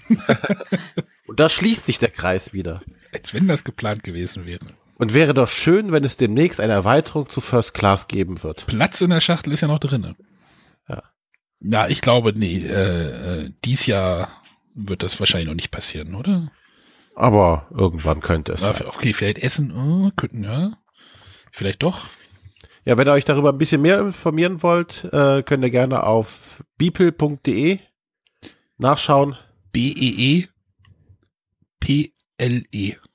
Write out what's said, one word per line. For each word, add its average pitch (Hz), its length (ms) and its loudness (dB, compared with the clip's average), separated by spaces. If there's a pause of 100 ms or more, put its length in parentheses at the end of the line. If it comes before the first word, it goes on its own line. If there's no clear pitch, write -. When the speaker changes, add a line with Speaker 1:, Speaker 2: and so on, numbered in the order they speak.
Speaker 1:
<laughs> - 1160 -2
Speaker 2:
Und 123 120 -10
da 160 100 6
schließt 220 360 0
sich - 140 -2
der 117 100 2
Kreis - 440 -4
wieder. 87 280 -8 (300)
Speaker 1:
Als - 220 -12
wenn 185 140 0
das - 160 0
geplant 104 400 -6
gewesen 87 420 -8
wäre. 87 200 -12 (320)
Speaker 2:
Und 110 160 0
wäre 147 200 6
doch 127 160 4
schön, 196 420 2
wenn 151 120 4
es 131 140 -4
demnächst 135 420 2
eine 110 140 0
Erweiterung 131 560 0
zu - 120 -8
First - 320 -2
Class 95 340 0
geben 90 360 -4
wird. - 220 -10
Speaker 1:
Platz 127 360 0
in 180 80 2
der 165 120 4
Schachtel 156 320 -2
ist 156 80 -2
ja 160 60 0
noch 151 120 0
drinne. 113 360 -4 (720)
Speaker 2:
Ja. - 160 -12 (560)
Speaker 1:
Na, 104 300 0
ich - 120 -2
glaube, 120 340 4
nee, 95 300 0
äh, 90 800 -2
äh, 65 60 -12 (120)
dies 127 220 2
Jahr 92 460 0 (420)
wird 98 300 -8
das - 160 -6
wahrscheinlich 90 280 0
noch 78 80 -8
nicht - 160 -8
passieren, 80 440 -8
oder? 165 360 -2 (640)
Speaker 2:
Aber 95 560 4
irgendwann 80 480 0
könnte 80 340 -2
es 87 80 -6
Speaker 1:
Ja, 101 120 0
Speaker 2:
sein. - 140 -6
Speaker 1:
okay, - 260 -4
vielleicht 104 260 -4
Essen, 127 320 -2
oh, 160 440 0
könnten, - 280 -6
ja. 147 340 -4 (720)
Vielleicht - 320 -4
doch. 175 220 -2 (800)
Speaker 2:
Ja, 120 140 4
wenn 135 100 4
ihr 143 60 6
euch 139 120 4
darüber 143 280 4
ein 139 40 -4
bisschen 151 240 2
mehr 180 180 6
informieren 175 640 -2
wollt, 175 500 0
äh, 139 300 4
könnt 135 200 0
ihr 127 60 2
gerne 127 340 2
auf - 600 -2 (140)
beeple 170 340 4
punkt 147 340 -2
de 147 340 0 (1000)
nachschauen. 139 600 2 (340)
Speaker 1:
B 123 200 0
E 131 480 0
E 180 80 -6 (1300)
P 147 340 0 (240)
L 123 340 -2
E 101 240 -6 (200)